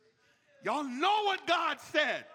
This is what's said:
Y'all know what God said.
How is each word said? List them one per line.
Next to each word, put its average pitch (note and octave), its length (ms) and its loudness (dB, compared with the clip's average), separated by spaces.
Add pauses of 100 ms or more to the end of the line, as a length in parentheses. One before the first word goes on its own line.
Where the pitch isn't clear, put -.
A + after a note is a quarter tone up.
(640)
Y'all B3 180 -2
know E4+ 420 0
what F#4+ 220 -2
God E4 320 0 (140)
said. B3 320 0 (100)